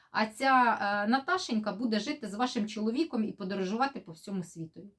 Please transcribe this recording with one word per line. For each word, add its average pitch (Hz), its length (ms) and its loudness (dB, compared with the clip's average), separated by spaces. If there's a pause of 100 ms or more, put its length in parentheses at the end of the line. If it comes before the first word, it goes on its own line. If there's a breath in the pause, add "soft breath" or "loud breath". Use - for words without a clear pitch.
(120 soft breath)
а 220 140 2
ця, 247 560 4
е, 202 260 0
Наташенька 240 680 0
буде 214 260 0
жити 285 280 -4
з 185 60 -8
вашим 233 340 -2
чоловіком 226 560 0
і - 80 -4
подорожувати 202 680 -2
по - 120 -14
всьому 190 320 -8
світу. 165 380 -12 (180)